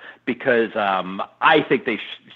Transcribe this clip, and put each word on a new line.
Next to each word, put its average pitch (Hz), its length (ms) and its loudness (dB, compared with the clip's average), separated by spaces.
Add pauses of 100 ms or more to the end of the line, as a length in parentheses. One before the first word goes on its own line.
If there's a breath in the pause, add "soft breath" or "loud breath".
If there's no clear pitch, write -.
(240 loud breath)
because, 117 500 0
um, 98 480 -2 (180)
I 156 200 6
think 139 240 -2
they 113 120 -2
sh-, - 40 -10 (360)